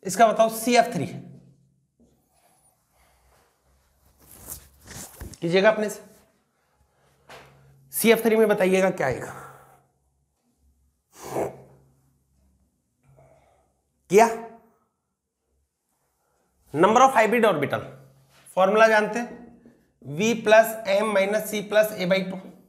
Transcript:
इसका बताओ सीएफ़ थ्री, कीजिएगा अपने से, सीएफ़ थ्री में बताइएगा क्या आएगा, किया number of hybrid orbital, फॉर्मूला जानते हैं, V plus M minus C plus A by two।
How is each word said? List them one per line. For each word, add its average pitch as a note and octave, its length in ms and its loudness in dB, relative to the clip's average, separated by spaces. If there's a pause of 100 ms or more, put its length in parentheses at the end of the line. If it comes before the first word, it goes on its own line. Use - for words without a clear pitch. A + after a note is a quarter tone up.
इसका A3 220 2
बताओ A3 240 2
सीएफ़ A#3 420 0
थ्री, C#3 120 -6 (4000)
कीजिएगा F#3 280 2
अपने G#3+ 200 -2
से, - 120 -14 (1900)
सीएफ़ A3 300 2
थ्री A3 120 2
में A3 120 2
बताइएगा F#3+ 440 0
क्या D#3+ 160 -4
आएगा, - 320 -8 (4000)
किया G#3+ 140 8 (2500)
number G3+ 280 4
of C4 140 4
hybrid A3 300 2
orbital, D3 360 -2 (760)
फॉर्मूला G#3 300 4
जानते G#3+ 320 0
हैं, - 220 -12 (640)
V D3+ 220 -4 (120)
plus A3 320 4 (200)
M G#3 240 -2
minus G3+ 340 -2
C G#3+ 200 -6
plus G#3+ 260 2
A F#3 120 -6
by F#3+ 160 0
two। - 160 -10 (300)